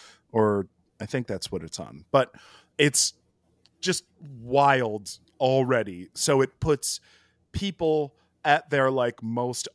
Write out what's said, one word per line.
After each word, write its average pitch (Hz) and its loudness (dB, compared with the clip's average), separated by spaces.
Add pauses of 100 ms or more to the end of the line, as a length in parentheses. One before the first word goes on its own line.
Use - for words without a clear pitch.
(320)
or 104 2 (320)
I 104 -8
think 123 -6
that's - -8
what 87 -8
it's - -14
on. 71 -16
But 131 2 (440)
it's - 2 (680)
just 180 -4 (360)
wild 123 2 (200)
already. 123 2
So 139 2
it - -2
puts - -2 (520)
people 156 -2 (280)
at 151 2
their, 135 2
like, 123 -2
most 120 -6